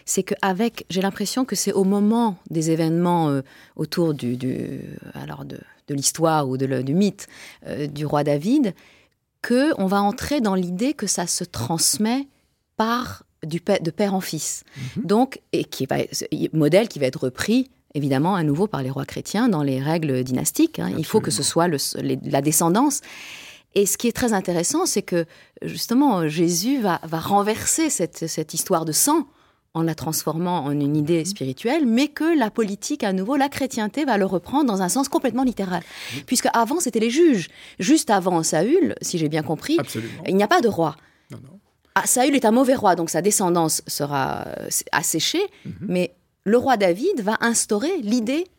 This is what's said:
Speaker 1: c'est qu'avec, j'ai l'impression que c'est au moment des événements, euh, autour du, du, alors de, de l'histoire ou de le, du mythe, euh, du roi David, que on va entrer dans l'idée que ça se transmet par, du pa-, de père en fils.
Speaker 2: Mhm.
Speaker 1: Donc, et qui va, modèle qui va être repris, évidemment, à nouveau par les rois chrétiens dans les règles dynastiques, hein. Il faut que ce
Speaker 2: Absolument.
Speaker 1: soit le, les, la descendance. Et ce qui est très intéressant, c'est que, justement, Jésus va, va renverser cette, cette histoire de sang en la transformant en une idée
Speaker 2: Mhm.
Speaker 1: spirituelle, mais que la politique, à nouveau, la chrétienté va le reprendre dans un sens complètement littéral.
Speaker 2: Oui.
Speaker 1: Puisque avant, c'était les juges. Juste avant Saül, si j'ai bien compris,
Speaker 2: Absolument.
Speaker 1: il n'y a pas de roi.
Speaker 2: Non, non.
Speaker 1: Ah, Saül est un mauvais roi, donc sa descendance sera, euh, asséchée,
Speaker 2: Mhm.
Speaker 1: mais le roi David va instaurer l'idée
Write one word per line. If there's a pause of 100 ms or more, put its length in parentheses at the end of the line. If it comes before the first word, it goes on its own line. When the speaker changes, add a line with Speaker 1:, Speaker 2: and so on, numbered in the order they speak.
Speaker 1:
c'est
qu'avec,
j'ai
l'impression
que
c'est
au
moment (120)
des
événements,
euh, (340)
autour
du,
du, (340)
alors
de, (280)
de
l'histoire
ou
de
le,
du
mythe, (400)
euh,
du
roi
David, (680)
que
on
va
entrer
dans
l'idée
que
ça
se
transmet (500)
par, (240)
du
pa-,
de
père
en
fils. (320)
Speaker 2:
Mhm.
Speaker 1:
Donc, (120)
et
qui
va, (540)
modèle
qui
va
être
repris, (240)
évidemment,
à
nouveau
par
les
rois
chrétiens
dans
les
règles
dynastiques,
hein.
Il
faut
que
ce
Speaker 2:
Absolument.
Speaker 1:
soit
le,
les, (100)
la
descendance. (760)
Et
ce
qui
est
très
intéressant,
c'est
que, (360)
justement,
Jésus
va,
va
renverser
cette,
cette
histoire
de
sang (460)
en
la
transformant
en
une
idée
Speaker 2:
Mhm.
Speaker 1:
spirituelle,
mais
que
la
politique,
à
nouveau,
la
chrétienté
va
le
reprendre
dans
un
sens
complètement
littéral. (340)
Speaker 2:
Oui.
Speaker 1:
Puisque
avant,
c'était
les
juges. (300)
Juste
avant
Saül,
si
j'ai
bien
compris,
Speaker 2:
Absolument.
Speaker 1:
il
n'y
a
pas
de
roi. (340)
Speaker 2:
Non,
non. (340)
Speaker 1:
Ah,
Saül
est
un
mauvais
roi,
donc
sa
descendance
sera, (140)
euh, (220)
asséchée, (200)
Speaker 2:
Mhm. (100)
Speaker 1:
mais (280)
le
roi
David
va
instaurer
l'idée (100)